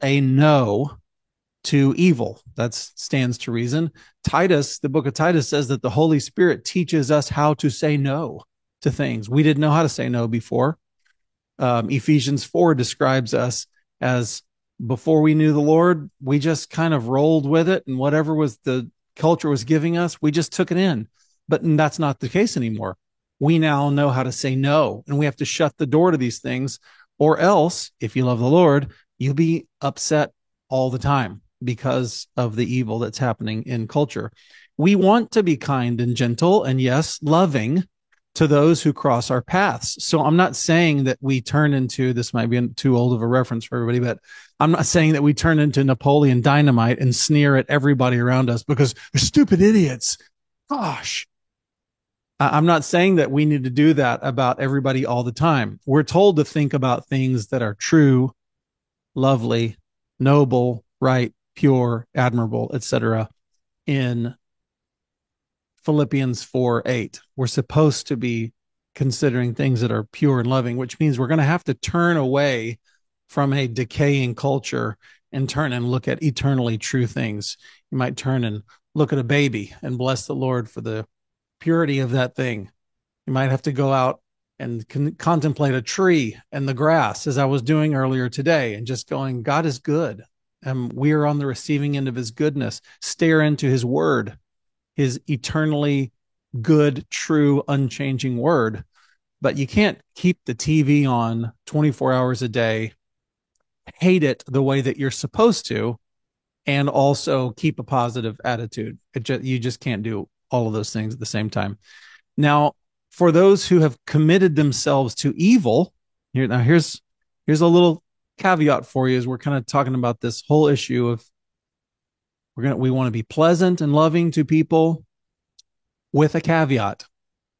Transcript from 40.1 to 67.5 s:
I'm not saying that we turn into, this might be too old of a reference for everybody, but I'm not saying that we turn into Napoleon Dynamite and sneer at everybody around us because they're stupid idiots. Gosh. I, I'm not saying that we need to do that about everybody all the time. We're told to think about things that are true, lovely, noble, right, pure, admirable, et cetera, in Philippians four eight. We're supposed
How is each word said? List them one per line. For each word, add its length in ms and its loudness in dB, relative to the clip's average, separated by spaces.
I'm 120 2
not 220 2
saying 480 2
that 160 -2
we 200 -2
turn 320 0
into, 400 -2
this 220 -4
might 160 -2
be 200 0
too 260 0
old 160 2
of 100 -2
a 60 -2
reference 360 -2
for 120 -10
everybody, 240 -2
but 180 -4
I'm 140 2
not 140 0
saying 260 2
that 100 0
we 120 4
turn 260 2
into 240 0
Napoleon 560 2
Dynamite 580 4
and 160 0
sneer 400 2
at 140 2
everybody 500 2
around 320 2
us 140 -4
because 280 0
they're 80 2
stupid 420 4
idiots. 560 2
Gosh. 600 -6
I, 160 2
I'm 100 2
not 160 4
saying 340 2
that 140 2
we 140 0
need 200 0
to 60 -4
do 240 4
that 280 0
about 360 -2
everybody 480 -2
all 160 -2
the 80 -6
time. 560 0
We're 160 2
told 340 4
to 80 2
think 300 -2
about 320 -2
things 420 -2
that 140 -4
are 120 -4
true, 580 4
lovely, 640 0
noble, 640 2
right, 320 0
pure, 640 0
admirable, 580 -2
et 80 -6
cetera, 460 -2
in 480 -2
Philippians 580 0
four 440 -2
eight. 340 -4
We're 100 -2
supposed 600 0